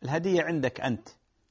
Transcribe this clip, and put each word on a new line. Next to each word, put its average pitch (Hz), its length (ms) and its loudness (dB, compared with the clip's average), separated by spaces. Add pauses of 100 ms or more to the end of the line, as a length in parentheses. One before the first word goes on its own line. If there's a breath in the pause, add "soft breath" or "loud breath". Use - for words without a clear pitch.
الهدية 165 400 2
عندك 147 380 -2
أنت، 120 280 -2 (420)